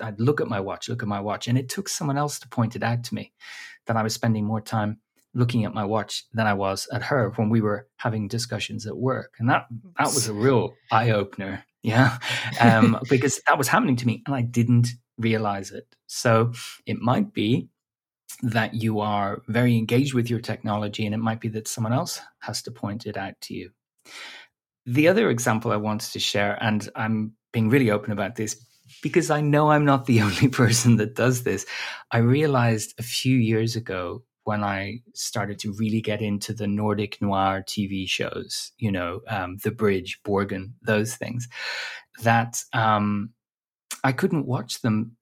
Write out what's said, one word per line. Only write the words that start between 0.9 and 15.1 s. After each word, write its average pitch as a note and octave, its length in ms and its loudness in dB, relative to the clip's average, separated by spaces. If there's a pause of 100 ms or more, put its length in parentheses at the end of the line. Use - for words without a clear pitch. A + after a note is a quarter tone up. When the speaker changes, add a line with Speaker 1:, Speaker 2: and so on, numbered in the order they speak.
Speaker 1:
at G#2 60 -4
my G2+ 120 -4
watch. G2+ 260 -4
And B2 120 2
it B2 100 -2
took - 200 -8
someone C#3+ 280 -2
else D3 240 -2
to - 80 -20
point A2+ 280 -2
it - 60 -4
out A#2+ 220 -2
to - 100 -8
me - 180 -10 (540)
that A#2 100 -2
I A2 60 2
was G#2+ 120 -2
spending A2 320 0
more G#2+ 140 -2
time G#2+ 400 -2 (340)
looking A#2+ 300 2
at G2 100 -4
my G#2+ 100 -2
watch G#2 480 -2
than A2 140 0
I G#2 80 4
was G2 380 -2
at A#2+ 100 -2
her A#2+ 340 2
when A2 140 2
we A2+ 100 4
were G#2 360 -2
having A2 320 -2
discussions G#2+ 580 -6
at E2 100 -8
work. A#2 420 -4
And A#2+ 120 2
that, - 160 2 (320)
that D3 80 2
was A#2+ 220 0
a A2 40 -4
Speaker 2:
Oops. G#2 120 0
Speaker 1:
real A#2+ 300 4 (160)
eye-opener. G#2 720 0 (180)
Yeah. A#2+ 360 4 (420)
Um, A2+ 440 8
Speaker 2:
<laughs> B2+ 60 -12
Speaker 1:
because C3+ 360 2
that C#3+ 120 6
was C#3 100 0
happening E3 280 4
to B2 100 -2
me - 200 0
and C#3 80 -2
I B2 80 -2
didn't A#2+ 460 4 (300)